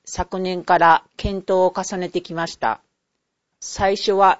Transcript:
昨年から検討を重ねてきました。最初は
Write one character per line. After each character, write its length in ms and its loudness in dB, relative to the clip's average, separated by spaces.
昨 340 -8
年 240 -6
か 140 4
ら 260 6
検 260 -6
討 80 -4
を 240 2
重 220 -8
ね 120 -6
て 120 -6
き 120 -12
ま 140 -4
し 80 -14
た。 260 -4
最 380 -2
初 160 -2
は 260 4